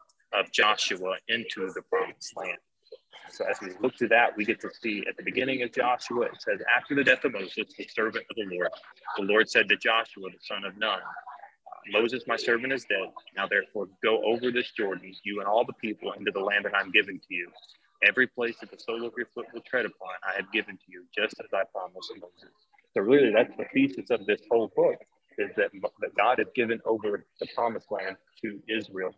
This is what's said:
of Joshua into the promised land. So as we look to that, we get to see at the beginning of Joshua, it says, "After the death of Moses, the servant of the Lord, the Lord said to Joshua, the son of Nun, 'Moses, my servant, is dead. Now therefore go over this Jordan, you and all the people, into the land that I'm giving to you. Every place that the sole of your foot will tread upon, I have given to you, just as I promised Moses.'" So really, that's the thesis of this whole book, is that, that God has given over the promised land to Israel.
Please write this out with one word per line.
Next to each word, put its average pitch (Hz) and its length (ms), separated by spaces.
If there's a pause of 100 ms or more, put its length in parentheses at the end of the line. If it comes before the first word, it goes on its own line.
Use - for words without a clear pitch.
(340)
of 101 180
Joshua 95 760
into 107 460
the 90 100
promised - 520
land. 92 220 (720)
So - 160
as 98 160
we 98 80 (100)
look 127 180
to 120 100
that, 113 280
we 104 100
get 110 160
to 98 120
see 104 320
at - 120
the 98 60
beginning 123 380
of 120 100
Joshua, 123 500
it - 200
says, 101 220 (120)
"After 123 200
the 139 80
death 131 220
of 131 80
Moses, 98 440
the - 120
servant 110 380
of - 100
the 107 80
Lord, 90 260 (460)
the 101 60
Lord 104 240
said 107 220
to 104 80
Joshua, 113 540
the - 80
son 98 260
of 95 120
Nun, 104 220 (880)
'Moses, 117 400
my 117 80
servant, 123 380
is 131 120
dead. 95 260 (240)
Now 98 120
therefore 98 400 (160)
go 110 200
over 120 280
this 120 200
Jordan, 95 400 (120)
you 101 160
and 98 80
all 110 160
the 120 100
people, 104 400
into 101 180
the 98 80
land 101 260
that 98 100
I'm 95 160
giving 98 280
to - 140
you. 87 180 (520)
Every 113 240
place 117 320
that 104 100
the 98 80
sole 117 280
of 117 120
your 120 100
foot - 260
will 117 80
tread 123 240
upon, 92 360
I 95 140
have 98 160
given 101 260
to - 100
you, 90 280
just 107 240
as - 140
I 98 120
promised 90 500
Moses.'" - 520 (260)
So 107 80
really, 123 300
that's 110 260
the 104 160
thesis 135 360
of 110 160
this 104 160 (100)
whole 113 240
book, 160 240 (380)
is 101 180
that, 101 160 (280)
that - 160
God 110 240
has - 140
given 117 320
over 104 400 (140)
the - 160
promised 113 360
land 95 260 (240)
to 104 260
Israel. 98 500